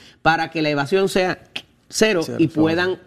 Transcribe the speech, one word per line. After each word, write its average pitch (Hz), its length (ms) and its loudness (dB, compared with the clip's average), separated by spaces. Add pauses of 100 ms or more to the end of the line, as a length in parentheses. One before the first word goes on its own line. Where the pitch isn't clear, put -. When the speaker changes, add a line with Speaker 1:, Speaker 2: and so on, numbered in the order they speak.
(220)
Speaker 1:
para 160 300 0
que 165 100 -4
la 151 80 0
evasión 151 400 0
sea 180 300 -2 (480)
cero 214 360 0
Speaker 2:
Cero, 120 140 -8
Speaker 1:
y 165 100 4
Speaker 2:
cero. 147 140 0
Speaker 1:
puedan 175 460 0